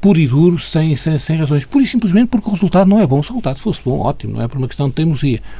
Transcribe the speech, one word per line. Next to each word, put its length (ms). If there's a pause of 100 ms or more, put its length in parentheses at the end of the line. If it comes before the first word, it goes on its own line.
puro 180
e 80
duro, 320
sem, 380
sem, 220
sem 180
razões, 300
pura 180
e 20
simplesmente 420
porque 200
o 40
resultado 360
não 100
é 80
bom. 160
Se 60
o 40
resultado 260
fosse 260
bom, 140
ótimo, 400
não 40
é 60
por 80
uma 120
questão 200
de 60
teimosia. 480 (180)